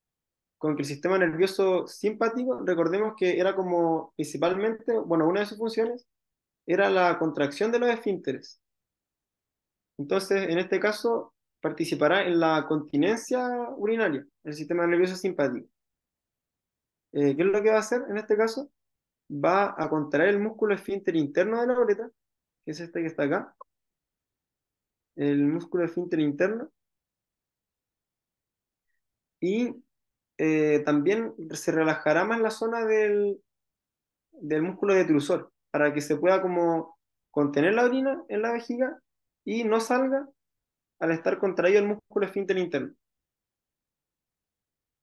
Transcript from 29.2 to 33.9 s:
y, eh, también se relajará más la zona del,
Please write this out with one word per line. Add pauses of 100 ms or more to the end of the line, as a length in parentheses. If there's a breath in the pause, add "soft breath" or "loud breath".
y, (640)
eh,
también (180)
se
relajará
más
la
zona
del, (920)